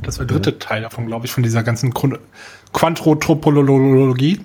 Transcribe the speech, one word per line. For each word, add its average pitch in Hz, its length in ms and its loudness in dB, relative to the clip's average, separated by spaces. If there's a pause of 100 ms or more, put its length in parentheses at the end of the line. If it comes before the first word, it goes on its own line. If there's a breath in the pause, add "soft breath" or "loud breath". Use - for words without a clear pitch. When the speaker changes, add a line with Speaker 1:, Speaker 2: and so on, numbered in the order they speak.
Speaker 1:
das - 160 -8
war 131 60 -6
der 123 100 -2
dritte 151 140 -2
Speaker 2:
Ja. - 100 -2
Speaker 1:
Teil 110 220 -6
davon, 113 260 -10
glaub 117 160 -8
ich, 120 80 -10
von 127 120 -2
dieser 113 200 0
ganzen 120 300 -2
Chron-, 135 240 -2 (560 loud breath)
Quantropolologie. 143 1700 2